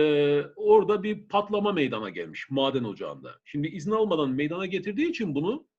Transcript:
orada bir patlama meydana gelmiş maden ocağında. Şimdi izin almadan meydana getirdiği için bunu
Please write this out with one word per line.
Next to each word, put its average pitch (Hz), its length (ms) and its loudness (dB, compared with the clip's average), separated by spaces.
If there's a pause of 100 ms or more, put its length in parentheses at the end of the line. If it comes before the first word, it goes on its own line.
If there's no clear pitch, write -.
(560)
orada 208 460 6
bir 214 260 -4
patlama 208 440 0
meydana 117 380 0
gelmiş 82 400 -10
maden 135 340 0
ocağında. 92 600 -10
Şimdi 151 240 -6
izin 170 220 -8
almadan 190 400 0
meydana 151 360 -2
getirdiği 202 440 -2
için 196 240 -4
bunu 185 320 -4 (120)